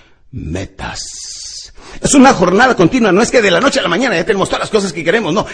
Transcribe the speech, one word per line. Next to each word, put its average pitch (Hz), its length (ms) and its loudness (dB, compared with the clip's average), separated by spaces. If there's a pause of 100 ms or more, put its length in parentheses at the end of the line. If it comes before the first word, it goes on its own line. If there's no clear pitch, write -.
(320)
metas. 87 680 -10 (1000)
Es - 120 -2
una 247 200 8
jornada 196 420 2
continua, 220 360 2
no 185 100 4
es 233 80 0
que 254 120 2
de 196 100 2
la 170 80 2
noche - 200 0
a - 40 -2
la 180 60 -2
mañana 214 260 0
ya 175 100 -2
tenemos 196 220 0
todas - 140 -4
las 170 80 -8
cosas 196 240 -2
que 165 100 -8
queremos, 170 300 0
no, 196 200 -2